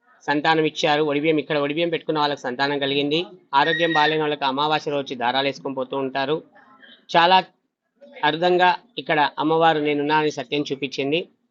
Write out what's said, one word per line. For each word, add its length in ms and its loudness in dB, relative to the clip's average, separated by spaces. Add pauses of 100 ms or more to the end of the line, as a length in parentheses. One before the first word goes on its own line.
(280)
సంతానం 440 2
ఇచ్చారు. 380 0
ఒడిబియ్యం, 340 0
ఇక్కడ 200 -4
ఒడిబియ్యం 300 -2
పెట్టుకున్న 300 -4
వాళ్ళకి 240 -2
సంతానం 360 -2
కలిగింది. 360 0 (400)
ఆరోగ్యం 380 0
బాగాలేని 280 0
వాళ్ళకి 260 -4
అమావాస్య 460 -2
రోజు 160 -8 (100)
దారాలు 260 0
వేసుకొని 300 -8
పోతూ 160 -6 (100)
ఉంటారు. 320 -4 (800)
చాలా 220 6 (920)
అరుదంగా 400 4 (320)
ఇక్కడ 200 0 (220)
అమ్మవారు 440 4
నేనున్నానని 520 0
సత్యం 300 -4
చూపించింది. 520 -4 (300)